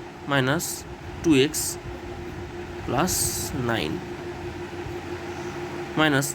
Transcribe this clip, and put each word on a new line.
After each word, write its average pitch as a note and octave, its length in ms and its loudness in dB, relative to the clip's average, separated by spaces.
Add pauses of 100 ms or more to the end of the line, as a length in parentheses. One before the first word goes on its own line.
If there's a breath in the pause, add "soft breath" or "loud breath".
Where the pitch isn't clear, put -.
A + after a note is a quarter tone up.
(320)
মাইনাস C#3 320 4 (580)
টু E3+ 80 6 (140)
এক্স D#3 160 0 (1300)
প্লাস D3 260 2 (580)
নাইন E2 220 2 (2000)
মাইনাস, C#3+ 360 6